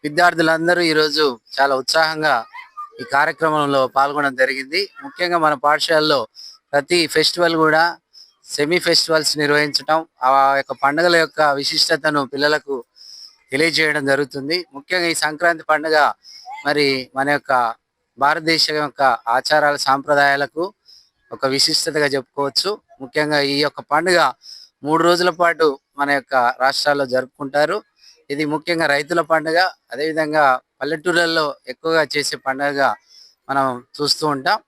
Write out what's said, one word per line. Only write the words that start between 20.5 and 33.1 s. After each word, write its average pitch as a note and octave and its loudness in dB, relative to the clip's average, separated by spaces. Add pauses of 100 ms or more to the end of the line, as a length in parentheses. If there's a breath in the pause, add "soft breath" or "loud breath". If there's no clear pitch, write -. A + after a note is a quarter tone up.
ఒక A#2 -6
విశిష్టతగా D3 -2
చెప్పుకోవచ్చు. C#3+ -6 (220)
ముఖ్యంగా D3+ -2
ఈ C#3 -2
యొక్క - -6 (120)
పండుగ E3 2 (520 loud breath)
మూడు D#3 0
రోజుల F3 2
పాటు D#3+ 0 (180)
మన C#3+ -2
యొక్క C3+ -2 (240)
రాష్ట్రాల్లో C#3 0
జరుపుకుంటారు. C#3+ -4 (460 soft breath)
ఇది C#3+ -4
ముఖ్యంగా D#3 -2
రైతుల D3 0
పండుగ, D#3+ 0 (320)
అదేవిధంగా D3+ 0 (200)
పల్లెటూళ్ళల్లో D#3+ -2 (120)
ఎక్కువగా D#3+ -2
చేసే C#3+ -4
పండుగగా C3+ -2 (540 soft breath)